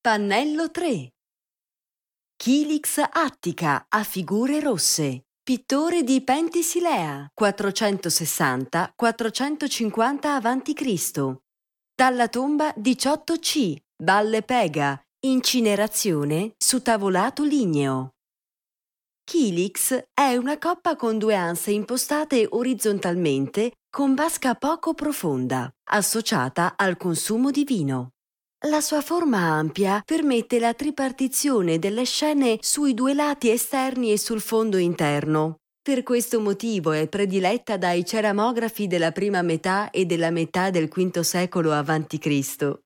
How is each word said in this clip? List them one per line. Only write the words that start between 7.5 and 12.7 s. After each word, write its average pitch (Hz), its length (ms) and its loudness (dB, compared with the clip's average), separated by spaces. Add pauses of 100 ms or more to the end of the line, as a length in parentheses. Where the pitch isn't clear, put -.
quattrocentocinquanta 247 1400 -2
avanti 254 380 -2
Cristo. 151 680 -4 (520)
Dalla 254 340 2
tomba 285 480 0